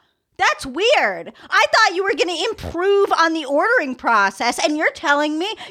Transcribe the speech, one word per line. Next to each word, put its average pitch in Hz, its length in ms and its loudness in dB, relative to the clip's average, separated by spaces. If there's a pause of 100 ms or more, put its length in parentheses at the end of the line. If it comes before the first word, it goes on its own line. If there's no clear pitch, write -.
(380)
That's 440 280 0
weird. 262 680 -2 (160)
I 392 240 2
thought 440 220 4
you 381 100 -2
were 392 120 0
gonna 330 320 -2
improve 392 640 0
on 330 220 2
the 320 100 -6
ordering 302 520 0
process, 233 680 0
and 302 140 0
you're 359 140 0
telling 302 460 0
me 392 160 -4 (180)